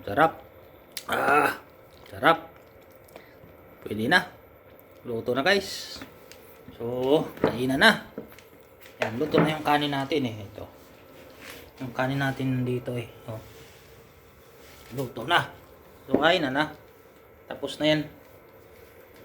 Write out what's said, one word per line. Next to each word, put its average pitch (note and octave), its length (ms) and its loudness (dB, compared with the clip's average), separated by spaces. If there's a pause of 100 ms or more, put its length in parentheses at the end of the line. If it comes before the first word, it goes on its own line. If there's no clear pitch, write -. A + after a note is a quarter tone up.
sarap. C3 360 2 (680)
Ah, - 480 2 (520)
sarap. C3 400 2 (1400)
Pwede A2 240 -4
na. F3+ 200 2 (800)
Luto A#2 240 -4
na, B2+ 80 2
guys. - 600 0 (760)
So, B2+ 480 2 (160)
kainan B2+ 400 2
na. G#3+ 240 6 (960)
Yan, A2 160 -2
luto D3+ 240 2
na D#3 160 2
yung D3+ 80 -8
kanin D3 300 2
natin C3+ 340 0
eh. G#2+ 80 -8
Ito. - 280 -14 (1160)
Yung B2+ 160 -10
kanin C3+ 240 0
natin C3 460 0
dito B2 320 -4
eh. A2 100 -8 (220)
Oh. A2 100 -10 (1600)
Luto A#2+ 260 -8
na. D#3+ 240 2 (560)
So, C3+ 160 0
kain E3 240 4
na C3 80 -2
na. D3 120 2 (840)
Tapos - 320 -8
na D3+ 80 0
yan. D#3 140 2 (1200)